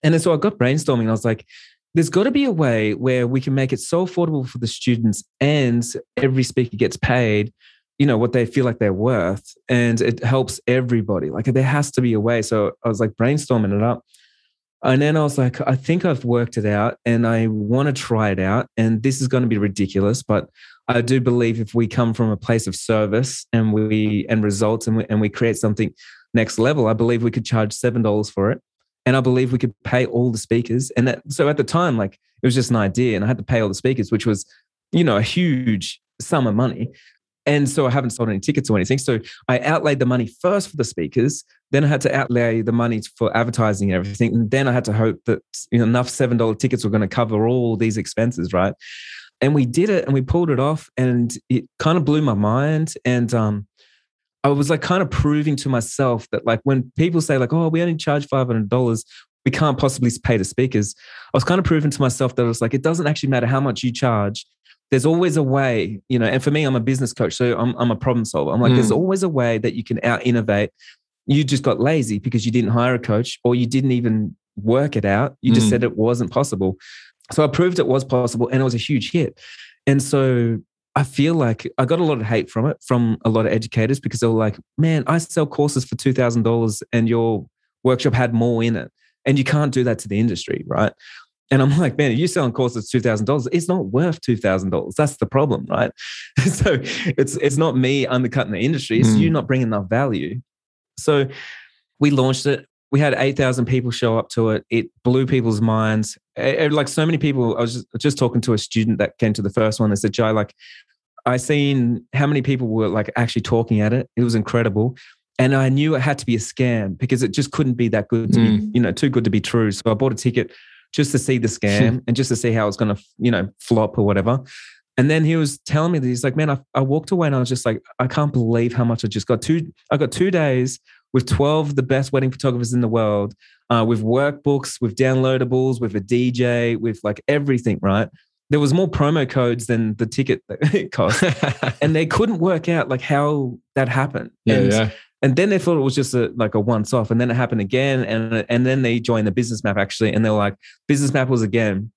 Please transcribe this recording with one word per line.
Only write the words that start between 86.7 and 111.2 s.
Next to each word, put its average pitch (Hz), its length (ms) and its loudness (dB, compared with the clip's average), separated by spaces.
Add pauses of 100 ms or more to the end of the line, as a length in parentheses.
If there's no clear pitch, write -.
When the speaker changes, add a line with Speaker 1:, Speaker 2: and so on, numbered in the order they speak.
Speaker 1:
and 113 160 2
your 113 380 0 (400)
workshop 123 280 2
had 117 200 2
more 117 280 2
in 113 140 0
it." 73 160 -8 (320)
And 139 140 2
you 131 80 2
can't 147 280 0
do 127 120 2
that 117 140 -2
to 101 100 -14
the 104 100 -2
industry, 110 480 -2
right? - 240 0 (580)
And 135 120 4
I'm 139 160 4
like, 180 200 0
"Man, 143 200 2
you're 165 100 0
selling 156 240 0
courses 117 380 -4
for - 20 -14
two 127 80 2
thousand 107 260 0
dollars. 131 280 0
It's 170 160 0
not 175 160 0
worth 156 340 0
two 120 160 0
thousand 95 360 0
dollars. - 260 -4
That's 147 180 2
the - 100 -2
problem, 135 440 0
right?" - 220 0 (460)
<laughs> 131 120 2
So 156 300 0 (380)
it's, 143 200 0
it's 131 180 0
not 147 220 2
me 131 280 2
undercutting 127 460 0
the 95 80 -4
industry. 120 400 0
It's 113 120 2
Speaker 2:
Mm. 208 80 4
Speaker 1:
you 165 100 4
not 156 180 -2
bringing 127 200 0
enough 104 220 -4
value. 113 520 -2 (560)
So 143 300 2 (720)
we 147 100 4
launched 131 340 0
it. 143 200 -2 (260)
We 139 80 2
had 147 180 2
eight 135 200 -2
thousand 131 260 0
people 123 280 -2
show 113 260 0
up 110 140 -4
to 113 180 0
it. 107 200 -2
It 117 180 -2 (180)
blew 127 200 2
people's 117 360 0
minds. 110 560 0 (200)
Eh, 139 280 0
eh, 147 60 2
like, 147 160 0
so 156 180 0
many 165 120 0
people, 135 400 0
I 120 40 -2
was 117 120 -2
just, 123 140 -10 (120)
just 147 180 0
talking 120 240 0
to 120 120 0
a 107 40 0
student 110 420 -2
that - 180 -2
came 110 160 2
to 104 80 -4
the 98 80 -2
first 110 300 0
one. 110 100 2
They 101 60 2
said, 104 180 -2
"Jai, 110 180 0
like, 107 220 -2 (720)